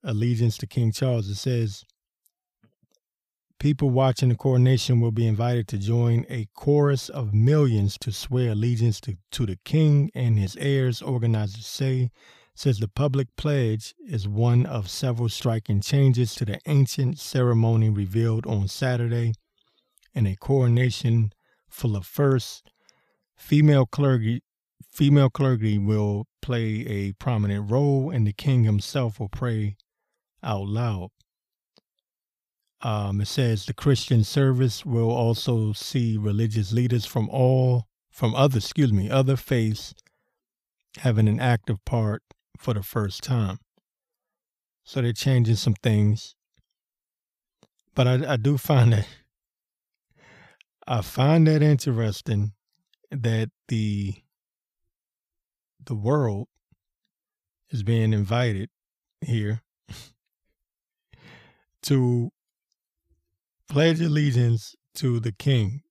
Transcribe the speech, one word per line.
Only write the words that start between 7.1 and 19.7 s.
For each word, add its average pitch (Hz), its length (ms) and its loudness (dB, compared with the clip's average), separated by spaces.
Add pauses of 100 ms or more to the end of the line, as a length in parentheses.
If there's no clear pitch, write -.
millions 113 680 2
to - 100 -8
swear 123 400 -2
allegiance 113 520 0
to, 104 140 -8 (140)
to 123 160 -4
the 92 180 -6
king 151 480 4
and 117 280 0
his 95 160 -4
heirs," 135 440 -2
organizers 110 680 -2
say. 127 440 -2 (440)
Says 123 240 0
the 107 80 -4
public 135 420 -2 (100)
pledge 120 560 -2 (120)
is 110 220 -6
one 120 380 2
of 110 240 -6
several 117 400 -4
striking 107 500 -2
changes 123 540 2
to - 100 -8
the 101 220 -6
ancient 139 520 0
ceremony 113 680 2
revealed 110 580 0
on 101 220 -2
Saturday 117 640 -2 (800)